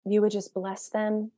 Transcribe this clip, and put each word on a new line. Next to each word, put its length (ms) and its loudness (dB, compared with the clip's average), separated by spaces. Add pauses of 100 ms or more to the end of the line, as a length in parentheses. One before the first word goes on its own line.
you 160 4
would 100 6
just 220 -4
bless 360 -6
them, 480 -2